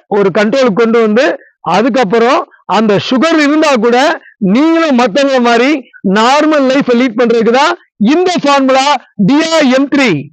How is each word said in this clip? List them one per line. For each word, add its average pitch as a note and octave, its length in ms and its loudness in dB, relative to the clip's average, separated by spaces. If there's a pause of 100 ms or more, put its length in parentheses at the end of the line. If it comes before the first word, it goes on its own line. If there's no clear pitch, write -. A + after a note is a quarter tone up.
ஒரு G3 320 -2
கண்ட்ரோலுக்கு A3+ 360 0
கொண்டு A3+ 260 0
வந்து, A3+ 360 0 (240)
அதுக்கப்புறம் A#3 880 0 (160)
அந்த G#3 340 0 (120)
சுகர் D#4 280 0
இருந்தா D4+ 360 0
கூட B3 460 0 (180)
நீங்களும் D4+ 560 0
மத்தவங்க B3+ 460 0
மாதிரி A#3+ 300 0 (380)
நார்மல் C#4 580 0
லைஃப் C4 240 0
லீட் A#3+ 280 0
பண்றதுக்கு A#3 320 0
தான் D4+ 260 0 (200)
இந்த E4 360 0 (100)
ஃபார்முலா C4+ 440 0 (280)
டி D4 380 0
ஆர் D#4+ 120 2
எம் C4+ 240 0
த்ரீ. C#4 220 0 (220)